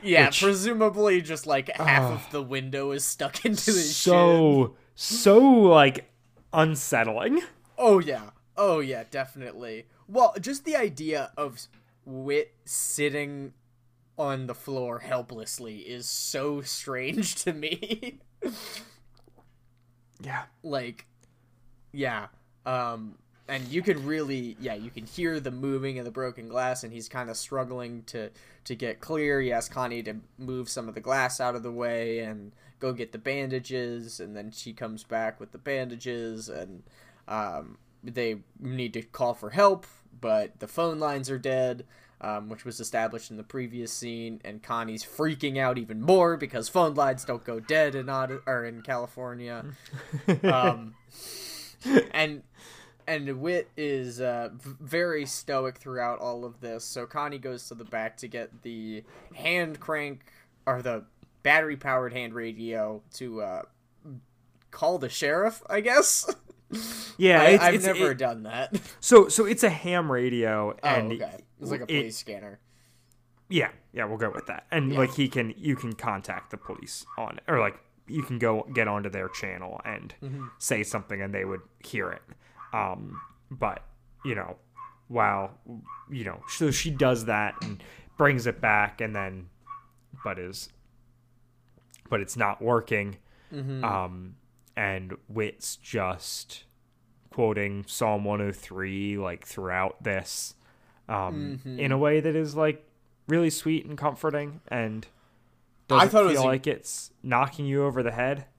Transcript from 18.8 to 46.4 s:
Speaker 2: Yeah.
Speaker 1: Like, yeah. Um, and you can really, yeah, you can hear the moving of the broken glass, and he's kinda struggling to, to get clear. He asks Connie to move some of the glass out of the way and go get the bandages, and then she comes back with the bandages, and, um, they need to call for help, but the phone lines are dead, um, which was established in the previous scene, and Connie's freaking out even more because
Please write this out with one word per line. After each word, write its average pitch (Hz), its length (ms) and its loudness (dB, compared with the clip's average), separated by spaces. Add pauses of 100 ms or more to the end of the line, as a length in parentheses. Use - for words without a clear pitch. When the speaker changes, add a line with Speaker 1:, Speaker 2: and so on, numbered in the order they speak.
Speaker 2:
Yeah. 135 220 -8 (200)
Speaker 1:
Like, 131 420 -8 (880)
yeah. 120 360 -4 (380)
Um, 120 520 -4 (300)
and 131 200 -6
you 156 140 -2
can 165 240 0
really, 135 540 -4
yeah, 120 140 -6
you 107 160 -10
can 110 160 -14
hear 165 340 -4
the 131 120 -6
moving 135 480 -4
of 120 60 -10
the 117 60 -10
broken 123 360 -8
glass, 127 360 -2
and 113 80 -12
he's 117 160 -14
kinda 120 280 -8
struggling 123 720 -6
to, 110 240 -10 (320)
to 127 120 -10
get 113 240 -6
clear. 147 420 0
He 123 100 0
asks 117 220 -2
Connie 120 300 -4
to 107 120 -8 (220)
move 127 320 -8
some 117 180 -8
of 110 80 -12
the 117 60 -10
glass 131 380 0
out 123 160 0
of 117 80 -6
the 120 80 -8
way 117 480 -2
and 107 340 -10 (260)
go 131 140 -2
get 117 180 -8
the 117 60 -14
bandages, 127 1040 -6
and 101 160 -12
then 104 160 -12
she 113 220 -14
comes 110 300 -12
back 113 360 -4
with 107 120 -16
the 127 60 -20
bandages, 120 920 -6
and, 90 340 -12 (440)
um, 92 500 -6 (260)
they 117 340 -4 (220)
need 127 340 -6
to 120 80 -6
call 120 320 -2
for 107 160 -10
help, 190 380 4 (340)
but 107 380 0
the 104 80 -10
phone 165 320 -2
lines 139 320 -4
are 131 80 -4
dead, 131 460 0 (360)
um, 104 280 -6
which 110 160 -12
was 120 140 -10
established 113 520 -4
in 107 60 -12
the 107 60 -12
previous 120 480 -8
scene, 117 540 -8
and 107 160 -14
Connie's 113 420 -6
freaking 147 540 -4
out 127 220 0
even 110 240 -8
more 170 340 6
because 127 320 -6